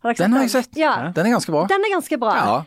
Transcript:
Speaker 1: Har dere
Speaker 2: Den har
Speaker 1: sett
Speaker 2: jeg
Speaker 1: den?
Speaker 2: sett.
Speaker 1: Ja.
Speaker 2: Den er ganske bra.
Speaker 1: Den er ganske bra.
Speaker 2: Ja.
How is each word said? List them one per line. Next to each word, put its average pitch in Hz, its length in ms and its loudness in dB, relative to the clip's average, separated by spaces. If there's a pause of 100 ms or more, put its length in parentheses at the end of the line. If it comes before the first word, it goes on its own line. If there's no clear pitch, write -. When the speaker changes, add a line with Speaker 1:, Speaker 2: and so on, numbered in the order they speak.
Speaker 1:
Har 233 80 0
dere 185 160 0
Speaker 2:
Den 226 80 4
har 269 100 2
Speaker 1:
sett 233 60 -4
Speaker 2:
jeg - 0 -
Speaker 1:
den? 254 100 2
Speaker 2:
sett. - 140 -12
Speaker 1:
Ja. 285 340 0
Speaker 2:
Den 170 160 -2
er 233 60 2
ganske 214 180 -2
bra. 156 160 0
Speaker 1:
Den 392 180 0
er 427 120 -2
ganske 302 240 -4
bra. 220 160 0
Speaker 2:
Ja. 113 200 0 (100)